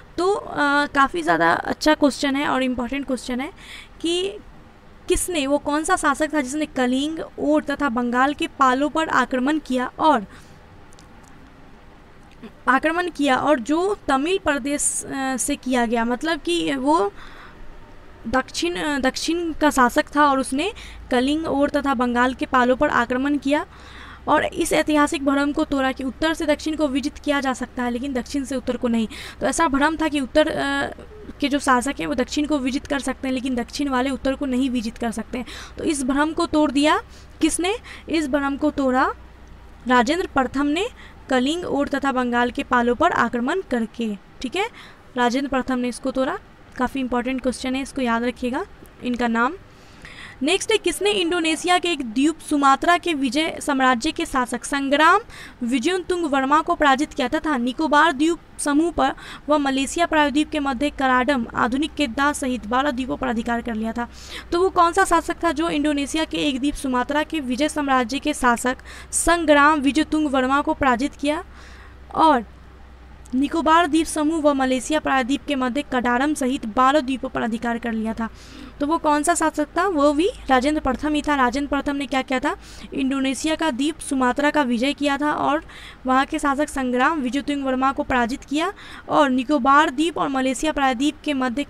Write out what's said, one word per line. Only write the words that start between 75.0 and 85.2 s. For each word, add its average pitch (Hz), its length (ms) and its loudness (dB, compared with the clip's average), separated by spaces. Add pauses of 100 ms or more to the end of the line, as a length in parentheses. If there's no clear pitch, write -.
के 285 80 0
मध्य 254 280 -2 (100)
कडारम 247 400 2
सहित 262 320 -2
बारह 262 340 4
द्वीपों 262 300 -4
पर 262 120 -6
अधिकार 233 360 -2
कर 233 140 -4
लिया 220 220 -2
था? 226 160 -6 (500)
तो 285 80 0
वो 320 100 2
कौन 294 260 2
सा 339 120 2
शासक 302 320 0 (100)
था? 370 100 2
वो 294 260 4
भी 330 160 2 (200)
राजेंद्र 277 320 2
प्रथम 285 320 -2
ही 294 80 0
था। 294 140 0
राजेंद्र 262 340 0
प्रथम 285 260 -2
ने 277 100 -4
क्या 262 160 -2
किया 254 180 -2
था? 294 160 -2 (380)
इंडोनेशिया 269 640 -2
का 320 160 -2
द्वीप 277 280 -2
सुमात्रा 269 520 0
का 294 100 2
विजय 247 320 0
किया 285 240 0
था 294 140 0